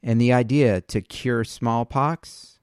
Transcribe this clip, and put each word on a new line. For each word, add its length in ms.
and 180
the 140
idea 480
to 200
cure 420
smallpox 1080